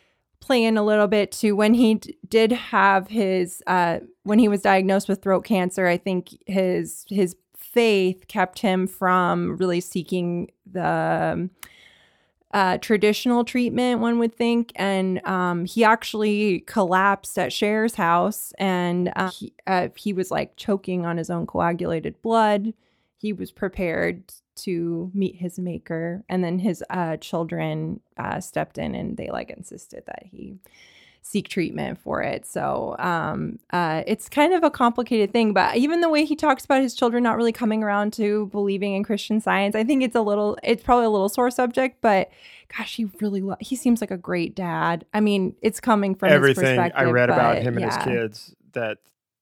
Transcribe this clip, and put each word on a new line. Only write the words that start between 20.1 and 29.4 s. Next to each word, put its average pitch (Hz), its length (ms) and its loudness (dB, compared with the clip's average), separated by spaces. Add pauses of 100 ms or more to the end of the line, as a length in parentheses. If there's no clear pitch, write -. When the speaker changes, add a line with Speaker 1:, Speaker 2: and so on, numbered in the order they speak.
Speaker 1:
was, 180 160 -4
like, 151 260 -6
choking 185 500 -4
on 170 120 -2
his 165 120 -6
own 170 160 -4
coagulated 170 760 -4
blood. 214 500 0 (460)
He 214 140 -6
was 180 200 -10
prepared 175 800 -4 (240)
to 170 580 -6
meet 190 220 -2
his 175 240 -8
maker, 170 680 -8
and 185 140 0
then 175 160 -2
his, 180 320 -2
uh, 165 280 -2
children, 160 840 -6 (180)
uh, - 220 -6
stepped - 380 -8
in, 147 180 -6
and - 200 -8
they, - 140 -10
like, - 200 -8